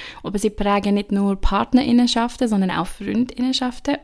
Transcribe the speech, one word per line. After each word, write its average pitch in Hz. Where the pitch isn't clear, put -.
aber 196
sie 214
prägen 202
nicht 202
nur 202
Partnerinnenschaften, 240
sondern 196
auch 170
Freundinnenschaften 247